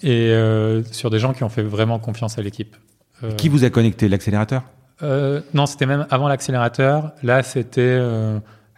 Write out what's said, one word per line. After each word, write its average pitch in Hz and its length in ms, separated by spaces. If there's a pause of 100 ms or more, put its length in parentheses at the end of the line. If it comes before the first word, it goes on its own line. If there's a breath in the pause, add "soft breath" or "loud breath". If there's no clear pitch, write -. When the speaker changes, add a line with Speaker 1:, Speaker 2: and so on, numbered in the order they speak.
Speaker 1:
Et, 117 280
euh, 110 540
sur - 260
des 110 80
gens 127 140
qui 131 100
ont 113 60
fait 110 140
vraiment 110 360
confiance 113 400
à 110 40
l'équipe. 101 340 (480)
Euh, 110 80
Speaker 2:
Et 107 40
qui 107 120
vous 143 160
a 123 60
connecté ? 113 380
L'accélérateur ? 104 540 (400)
Speaker 1:
Euh, 143 380 (140)
non, 143 120
c'était 143 200
même 143 240
avant 135 180
l'accélérateur. 139 840 (120)
Là, 127 180
c'était, 123 400
euh, 117 560 (400 soft breath)